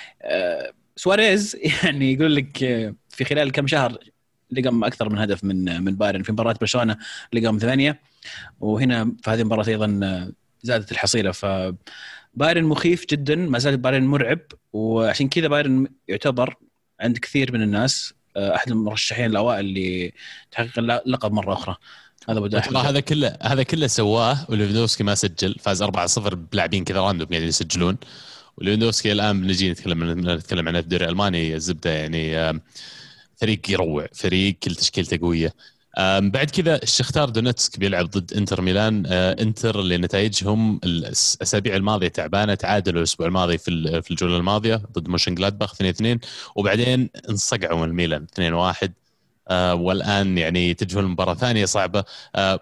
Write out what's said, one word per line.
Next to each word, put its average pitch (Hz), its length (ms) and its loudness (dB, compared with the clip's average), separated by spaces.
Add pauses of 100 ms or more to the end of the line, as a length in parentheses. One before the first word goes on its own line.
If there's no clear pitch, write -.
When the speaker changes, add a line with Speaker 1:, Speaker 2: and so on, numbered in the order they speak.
(220)
Speaker 1:
أه، 82 500 -2 (240)
سواريز 208 680 2
<laughs> - 180 -2
يعني 139 300 2
يقول 151 220 4
لك، 139 280 -2
أه، 113 320 0 (140)
في - 160 -4
خلال 143 260 0
كم 139 160 0
شهر 135 300 2 (540)
لقم 123 320 0
أكثر 110 260 -2
من 104 80 0
هدف 101 260 -2
من، 92 400 -2
من 98 120 0
بايرن. 98 280 0
في 110 80 -4
مباراة 113 300 0
برشلونة 113 360 0 (360)
لقم 113 240 2
ثمانية، 135 420 2 (600)
وهنا 117 640 2
في 113 60 -4
هذه 113 100 2
المباراة 110 280 2
أيضًا، 107 360 2
أه، 95 280 -4 (320)
زادت 113 280 -2
الحصيلة. 101 400 0
فبايرن 98 1300 -2
مخيف 170 420 2
جدًا، 147 300 0
ما 160 240 0
زال 139 180 2
بايرن 131 260 2
مرعب، 139 360 2 (340)
وعشان 113 560 2
كذا 160 180 2
بايرن 139 400 2 (200)
يعتبر 127 480 0 (440)
عند 117 180 0
كثير 127 360 -2
من 117 80 0
الناس، 107 520 0 (240)
أه، 98 180 0
أحد - 160 -2
المرشحين 110 540 -2
الأوائل 104 480 0
لتحقيق 95 1080 -6
الل-، 117 260 0
اللقب 123 260 -2
مرة 98 220 -2
أخرى. 92 220 -6 (540)
هذا 110 80 0
أبو 104 100 -2
داحم. 107 260 -2
Speaker 2:
ترى 131 160 2
هذا 139 100 2
كله، 143 420 0
هذا 135 220 2
كله 151 240 0
سواه 117 600 2
وليفاندوفسكي 110 540 2
ما 101 120 2
سجل، 95 440 -2
فاز 95 220 0
أربعة 95 240 0
صفر 98 300 -2
بلاعبين 87 480 -2
كذا 95 180 -2
راندوم 92 260 0
قاعدين 82 200 -2
يسجلون. 87 500 0 (600)
وليفاندوفسكي 110 540 2
الآن 104 300 2
بنجي 92 300 2
نتكلم 82 320 -2
عن، 85 160 -2
نتكلم 87 480 -2
عن 82 80 0
الدوري 85 300 0
الألماني. 85 500 0
الزبدة 80 340 -4
يعني، 80 480 -2
آم، 80 240 0 (720)
فريق 110 240 0 (100)
يروع، 82 440 0
فريق 95 500 2
كل 90 120 -2
تشكيلته - 420 -2
قوية. 82 360 0 (440)
آم، 98 340 4
بعد 135 180 0
كذا 165 340 2
الشختار - 460 0
دونيتسك 113 500 -2
بيلعب 95 260 0
ضد 87 280 -4
إنتر 98 280 0
ميلان. 101 460 2
آه، 90 340 2
إنتر 110 380 0
اللي 90 180 2
نتائجهم 104 880 0
الأس-، 85 500 0
الأسابيع 107 400 0
الماضية 98 320 2
تعبانة، 98 460 0
تعادلوا 92 460 0
الأسبوع 82 280 0
الماضي 87 300 2
في - 140 -6
ال-، 80 320 0
في - 80 -8
الجولة 87 260 0
الماضية 107 380 2
ضد 101 320 -6
موشن 87 280 0
جلادباخ 101 380 -2
اثنين 95 160 0
اثنين، 113 300 2 (360)
وبعدين 120 540 2 (200)
انصقعوا 90 560 0
من 82 80 -2
ميلان 82 400 -2
اثنين 85 200 0
واحد. 87 400 0 (540)
آه، 90 260 2
والآن 95 640 2
يعني 87 320 2
يتجهون 98 340 -2
لمباراة 90 300 0
ثانية 110 320 0
صعبة. 95 380 0 (320)
آه، 95 260 2